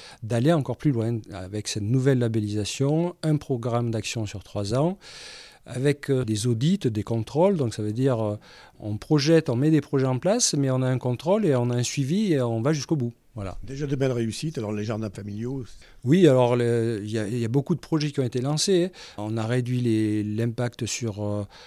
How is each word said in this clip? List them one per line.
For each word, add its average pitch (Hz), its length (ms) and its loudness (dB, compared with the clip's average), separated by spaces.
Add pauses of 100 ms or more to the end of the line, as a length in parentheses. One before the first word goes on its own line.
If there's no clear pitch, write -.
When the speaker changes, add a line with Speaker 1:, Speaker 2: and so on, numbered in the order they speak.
(220)
Speaker 1:
d'aller 117 300 2
encore 131 240 0
plus 151 160 0
loin 113 260 0 (140)
avec 98 340 -8
cette 104 160 -6
nouvelle 127 380 2
labellisation, 113 1040 0
un 156 140 2
programme 120 520 -2
d'action 110 340 -4
sur 101 200 -10
trois 104 320 -4
ans, 170 200 2 (720)
avec, 139 440 -2
euh, 131 140 2
des 107 220 -2
audits, 131 320 2
des 107 240 0
contrôles. 147 540 2
Donc 123 180 0
ça 110 80 -6
veut 107 100 -2
dire, 123 300 2
euh, 107 140 0 (420)
on 104 200 -6
projette, 156 500 4
on 117 80 0
met 151 160 2
des 151 80 6
projets 135 260 0
en 127 140 0
place, 208 340 0
mais 139 160 2
on 127 100 2
a 127 80 0
un 127 100 0
contrôle 165 460 0
et 143 120 4
on 120 140 2
a 120 40 0
un 123 80 0
suivi 160 520 0
et 135 60 2
on 113 220 0
va 147 100 2
jusqu'au 151 220 -2
bout. 120 180 -2 (220)
Voilà. 98 300 -8
Speaker 2:
Déjà 135 220 -8
de 139 100 -2
belles 131 160 2
réussites, 120 460 -4
alors 107 160 -4
les 104 100 -4
jardins 110 240 -4
familiaux. 110 560 -8 (400)
Speaker 1:
Oui, 165 240 6
alors 127 260 6
le, 117 480 2
il 107 80 -6
y 110 80 -2
a, 104 80 -2
il 120 120 -4
y 117 80 0
a - 20 -2
beaucoup 135 260 0
de - 60 -4
projets 151 300 -2
qui 143 100 -4
ont 127 40 0
été 123 180 -2
lancés, 160 420 2
hein. 185 60 -2 (260)
On 110 220 -4
a 110 80 -2
réduit 123 340 0
les, 110 420 2
l'impact 113 640 -2
sur, 107 400 -4
euh, 104 200 -2 (220)